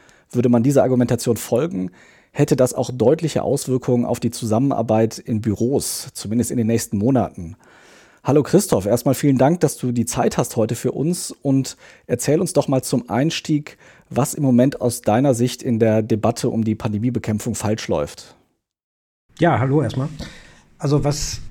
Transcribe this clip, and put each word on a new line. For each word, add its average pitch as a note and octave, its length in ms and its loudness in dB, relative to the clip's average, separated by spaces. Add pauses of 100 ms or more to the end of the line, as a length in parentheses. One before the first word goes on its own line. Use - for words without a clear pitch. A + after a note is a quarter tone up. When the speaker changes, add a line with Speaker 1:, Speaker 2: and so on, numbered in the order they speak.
(300)
Speaker 1:
würde B2 180 2
man A#2+ 140 4
dieser C3+ 220 4
Argumentation B2 520 0
folgen, F#2+ 540 -4 (460)
hätte C#3+ 200 2
das B2+ 180 2
auch B2+ 160 -4
deutliche C3+ 540 0
Auswirkungen B2+ 600 0
auf A#2 140 -2
die A#2 140 -2
Zusammenarbeit A2+ 880 0
in A2+ 200 -4
Büros, A2+ 760 -2
zumindest A2+ 360 -2
in - 60 -4
den A#2 100 0
nächsten A2+ 320 0
Monaten. G2+ 560 0 (720)
Hallo C#3 180 4
Christoph, C3 440 2
erstmal A#2+ 280 2
vielen C#3 240 2
Dank, D3+ 220 4
dass - 160 0
du B2 160 -2
die A#2+ 120 0
Zeit B2+ 320 -2
hast - 200 -2
heute A2+ 180 0
für - 160 -4
uns E3+ 400 -4
und C3+ 460 -2 (320)
erzähl D3 320 0
uns F3+ 120 -2
doch - 140 2
mal C3 160 0
zum - 260 -2
Einstieg, D3 720 -2 (320)
was D3 240 -2
im D#3 80 -6
Moment C3 380 4
aus A#2 220 -2
deiner B2+ 300 4
Sicht A#2+ 300 -2
in A#2 160 0
der A2 240 4
Debatte A2 480 0
um A2 140 0
die A2 100 0
Pandemiebekämpfung A2 800 -4
falsch A2 320 -4
läuft. - 480 -6 (1040)
Speaker 2:
Ja, D3+ 220 4
hallo C#3 220 2
erstmal. B2+ 260 -2 (680)
Also C#3+ 280 0
was - 360 -4 (100)